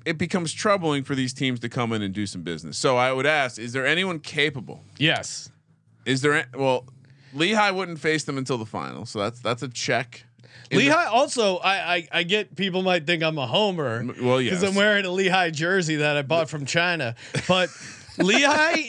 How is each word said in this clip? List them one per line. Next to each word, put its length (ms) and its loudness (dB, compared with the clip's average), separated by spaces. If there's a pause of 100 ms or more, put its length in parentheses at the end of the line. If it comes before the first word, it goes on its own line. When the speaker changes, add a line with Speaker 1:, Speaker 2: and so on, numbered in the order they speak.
Speaker 1:
it 120 -2
becomes 340 -2
troubling 520 0
for 100 -4
these 200 -2
teams 260 -2
to 80 -6
come 240 -2
in 80 0
and 140 -4
do 120 -4
some 160 -10
business. 360 -8
So 180 2
I 160 2
would 140 -2
ask: 320 0
Is 160 -10
there 120 -2
anyone 320 0
capable? 640 -4 (160)
Speaker 2:
Yes. 520 -2 (560)
Speaker 1:
Is 160 0
there 100 4 (220)
a-, 40 -8
well, 280 0 (480)
Lehigh 360 2
wouldn't 300 -6
face 240 0
them 140 -6
until 200 -2
the 80 -8
final, 400 -8
so 120 -8
that's, 220 -2
that's 220 -4
a 60 -8
check. 560 -4 (460)
In 80 2
the 80 6
Speaker 2:
Lehigh 200 4
also, 520 2
I, 360 0
I, 180 -2
I 120 2
get 320 -2
people 260 0
might 240 2
think 160 2
I'm 160 0
a 80 -2
homer 540 0
Speaker 1:
M-, 220 -6
well, 180 4
yes. 140 0
Speaker 2:
'cause 100 0
I'm 100 0
wearing 320 4
a 40 -4
Lehigh 400 2
jersey 460 0
that 200 2
I 60 0
bought 280 0
from 160 -8
China, 480 0 (340)
but 220 4 (240)
<laughs> 240 -12
Lehigh 720 4